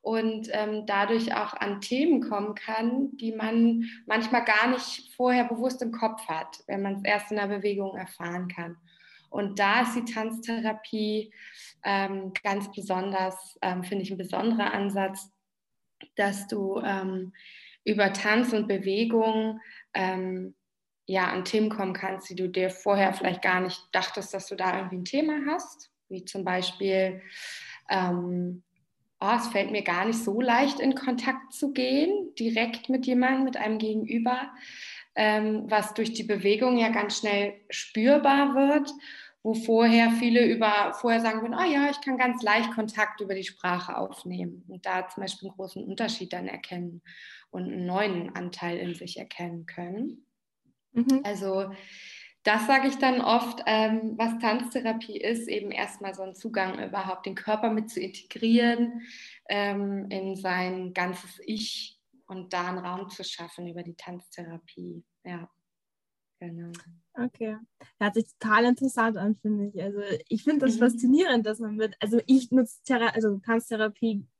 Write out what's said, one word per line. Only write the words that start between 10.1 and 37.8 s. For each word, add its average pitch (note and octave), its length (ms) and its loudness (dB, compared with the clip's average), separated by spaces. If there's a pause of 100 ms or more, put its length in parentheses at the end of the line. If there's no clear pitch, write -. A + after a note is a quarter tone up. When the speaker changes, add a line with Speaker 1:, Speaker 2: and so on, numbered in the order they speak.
Speaker 1:
ähm, G3 480 -2 (120)
ganz G3+ 280 -2
besonders, F#3+ 920 -4
ähm, F3+ 220 -2
finde G3 200 -4
ich, G3 80 -6
ein F#3 60 -6
besonderer G3+ 560 0
Ansatz, G3 560 -2 (880)
dass G3+ 320 0
du, G3+ 360 -2
ähm, F#3+ 500 -4 (500)
über G#3 300 4
Tanz A3 400 2
und G#3 140 2
Bewegung, A3 920 2 (340)
ähm, F#3 640 -2 (500)
ja, F#3+ 240 2
an F#3 160 -2
Themen G#3+ 240 2
kommen G3 240 -4
kannst, F#3+ 360 -6
die F3+ 60 -12
du F#3 140 -2
dir F#3 200 0
vorher G3 440 2
vielleicht F#3 280 -2
gar F#3 200 2
nicht F#3 200 -4 (120)
dachtest, F#3+ 400 -2
dass F#3+ 140 -8
du G3+ 80 -10
da F#3 220 0
irgendwie F#3 200 -6
ein F3+ 80 -6
Thema D4+ 420 0
hast, - 420 -6 (200)
wie F#3 160 -12
zum G3 180 -8
Beispiel, F#3+ 800 0 (680)
ähm, F3+ 760 0 (580)
"Oh, G3 160 2
es A#3 120 -4
fällt G3+ 220 0
mir G#3 120 -2
gar F3+ 220 0
nicht A3+ 180 0
so G#3+ 180 0
leicht, B3+ 400 4
in C4 140 2
Kontakt B3 580 -4
zu C#4+ 200 -4
gehen, C#4+ 680 0
direkt A3+ 500 -2
mit B3+ 180 2
jemandem, B3+ 380 4
mit B3+ 120 -2
einem G#3+ 220 -2
Gegenüber", A3+ 720 -2 (640)
ähm, G#3+ 540 2
was G#3 240 2
durch A3+ 200 -2
die A3 100 -6
Bewegung G#3+ 540 2
ja A3+ 120 4
ganz G#3 300 0
schnell G3+ 340 0 (160)
spürbar C#4 840 4